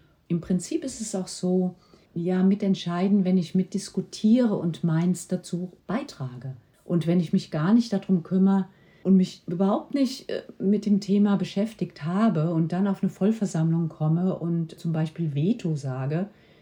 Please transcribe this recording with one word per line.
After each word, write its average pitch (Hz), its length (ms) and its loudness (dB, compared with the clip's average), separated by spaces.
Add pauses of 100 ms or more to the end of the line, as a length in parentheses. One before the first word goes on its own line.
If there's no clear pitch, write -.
(280)
Im 170 120 -2
Prinzip 190 440 -4
ist 262 160 -10
es 208 140 -8
auch 185 140 -6
so, 180 460 -2 (400)
ja, 185 280 0
mitentscheiden, 190 800 2
wenn 185 140 2
ich 165 160 -4
mitdiskutiere 208 1000 0
und 170 280 -4
meins 170 440 0
dazu 180 440 -6 (140)
beitrage. 131 680 -8 (280)
Und 165 220 0
wenn 180 140 4
ich 156 120 -2
mich - 180 0
gar 165 240 2
nicht 233 180 4
darum 190 300 0
kümmere 190 460 2 (340)
und 190 140 6
mich - 300 2
überhaupt 196 480 -2
nicht, - 360 -2
äh, - 120 -6 (160)
mit 202 280 0
dem 202 140 4
Thema 202 360 2
beschäftigt 185 680 -4
habe 175 480 2
und 165 200 0
dann 190 140 0
auf 196 160 -2
eine 180 80 0
Vollversammlung 170 800 0
komme 165 500 0
und 165 400 -4
zum 165 140 -4
Beispiel 160 420 -4
Veto 165 400 -2
sage, 139 540 -4 (340)